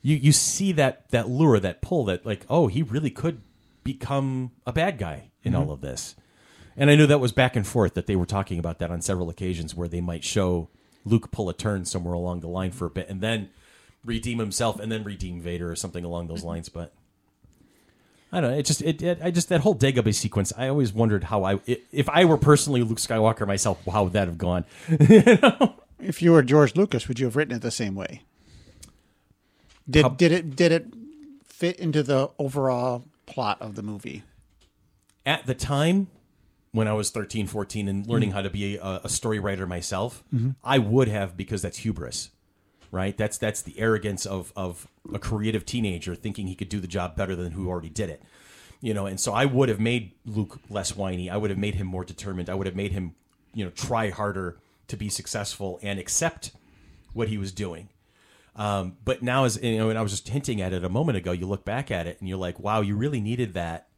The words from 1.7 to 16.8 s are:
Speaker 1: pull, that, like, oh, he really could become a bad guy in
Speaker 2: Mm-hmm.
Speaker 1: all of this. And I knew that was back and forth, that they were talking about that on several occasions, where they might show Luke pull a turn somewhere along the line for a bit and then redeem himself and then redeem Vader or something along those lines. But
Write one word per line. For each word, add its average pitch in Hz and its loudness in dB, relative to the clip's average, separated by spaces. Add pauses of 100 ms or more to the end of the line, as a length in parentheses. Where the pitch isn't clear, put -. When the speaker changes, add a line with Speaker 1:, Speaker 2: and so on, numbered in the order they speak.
Speaker 1:
pull, 160 0
that, 92 -2
like, 104 -6
oh, 160 4
he 110 0
really 143 -2
could 156 -4 (420)
become 131 -4 (160)
a 123 -6
bad 160 0
guy 80 -8 (120)
in 95 0
Speaker 2:
Mm-hmm. 85 2
Speaker 1:
all 73 -2
of 67 -10
this. 67 -10 (640)
And 139 6
I 147 10
knew 151 10
that 147 6
was 123 2
back 127 2
and 101 0
forth, 104 2
that 87 -2
they 101 0
were 87 2
talking 95 -4
about 82 -6
that 82 -4
on 87 -4
several 90 -2
occasions, 85 -6
where 87 -4
they 87 -4
might 85 -6
show 90 0 (380)
Luke 110 2
pull 101 -4
a 82 -4
turn 98 -4
somewhere 87 -4
along 87 -4
the 82 -10
line 92 -4
for 90 -8
a 82 -6
bit - -8
and 95 -8
then 107 -4 (560)
redeem 117 -4
himself 110 -2
and 110 -6
then 110 -4
redeem 92 -8
Vader 85 -6
or 82 -6
something 87 -8
along 85 -6
those 82 -8
lines. 85 -8
But 85 -12 (1400)